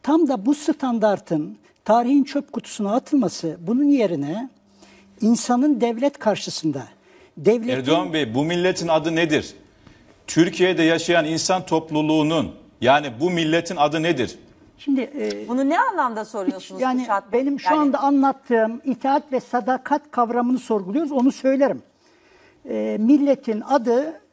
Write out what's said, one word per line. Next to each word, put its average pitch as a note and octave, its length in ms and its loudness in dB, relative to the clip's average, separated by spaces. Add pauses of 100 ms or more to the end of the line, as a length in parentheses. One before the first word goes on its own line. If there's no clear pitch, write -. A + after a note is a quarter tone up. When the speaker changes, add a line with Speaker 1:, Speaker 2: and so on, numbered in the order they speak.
Speaker 1:
tam D4+ 260 2
da A3 180 -2
bu C#4+ 80 4
standartın G#3+ 1040 -2 (260)
tarihin A#3+ 400 4
çöp - 280 -6
kutusuna G#3+ 420 -6
atılması, G#3 680 -2
bunun A#3+ 240 0
yerine G#3 640 0 (720)
insanın B3 600 2
devlet A#3+ 380 0
karşısında, D#3 640 -4 (540)
devletin A3 420 0
Speaker 2:
Erdoğan E3 340 0
Bey, C3+ 220 -2
bu C#3+ 100 0
milletin F3 440 0
adı D#3+ 280 0
nedir? D#3 380 0 (720)
Türkiye'de F3+ 560 2
yaşayan E3 420 2
insan F3+ 420 -2
topluluğunun, D#3 880 0 (260)
yani C#3+ 260 4 (140)
bu F3+ 100 0
milletin E3 460 -2
adı D3+ 260 0
nedir? C#3+ 360 -2 (400)
Speaker 1:
Şimdi, C4+ 220 -2
e, G#3+ 480 -8
Speaker 3:
Bunu C4+ 200 0
ne F4 120 2
anlamda C#4 440 -2
soruyorsunuz F#3+ 560 -8
Speaker 1:
hiç, - 20 0
yani B3+ 180 0
Speaker 3:
Kürşat G3+ 320 -2
Bey? A#3+ 80 2
Speaker 1:
benim C#4 200 -2
şu - 60 -6
Speaker 3:
Yani D4+ 140 4
Speaker 1:
anda C#4+ 180 2
anlattığım C4 840 0
itaat C4+ 480 -2
ve B3 80 -2
sadakat B3+ 680 -4
kavramını A#3+ 480 0
sorguluyoruz, A3 540 -2
onu C4 200 2
söylerim. C4 500 0 (840)
E, G#3+ 320 -4
milletin C4 600 2
adı C4 600 0 (120)